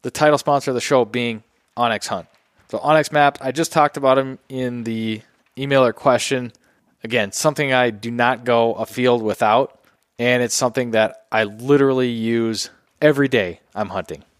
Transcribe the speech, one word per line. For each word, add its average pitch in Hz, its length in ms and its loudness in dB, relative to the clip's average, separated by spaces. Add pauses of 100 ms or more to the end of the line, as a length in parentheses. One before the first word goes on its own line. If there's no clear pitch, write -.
the 123 60 -6
title 151 260 2
sponsor 143 320 -2
of 127 60 -2
the 117 60 -2
show 127 220 2
being 113 380 -4 (340)
onX 117 300 -2
Hunt. 92 220 -8 (420)
So 110 80 -8
onX 151 340 0
Maps, 143 300 2
I 135 100 -6
just 156 200 -4
talked 147 260 2
about 135 220 4
'em 131 180 -6 (100)
in 123 360 -8
the 110 380 -6 (360)
emailer 135 380 2
question. 123 580 0 (500)
Again, 113 280 -2
something 147 420 -2
I 123 160 4
do 107 220 -8
not 120 320 0
go 117 320 2
afield 120 480 0
without, 107 560 0 (400)
and 123 240 2
it's 117 100 -4
something 123 380 -2
that 110 400 0
I 110 140 0
literally 131 640 0
use 113 600 -2 (320)
every 143 260 2
day 104 340 -2 (120)
I'm 101 160 -6
hunting. 87 340 -10 (160)